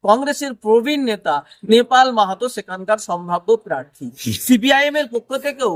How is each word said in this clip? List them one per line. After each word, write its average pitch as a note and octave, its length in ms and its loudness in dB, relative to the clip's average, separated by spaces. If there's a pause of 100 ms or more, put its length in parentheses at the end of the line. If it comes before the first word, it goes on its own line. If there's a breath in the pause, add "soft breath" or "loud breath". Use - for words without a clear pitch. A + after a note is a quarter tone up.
কংগ্রেসের C4+ 500 0
প্রবীণ A#3 460 0 (100)
নেতা F3 240 -4 (380 soft breath)
নেপাল B3 340 6 (120)
মাহাতো F#3+ 300 -2
সেখানকার F#3+ 500 -4 (100)
সম্ভাব্য F3 400 -6 (180)
প্রার্থী। D3+ 400 -8 (400)
সিপিআইএম C#4 540 2
এর C#4+ 140 -6
পক্ষ A3+ 160 -8 (160)
থেকেও C4 300 -2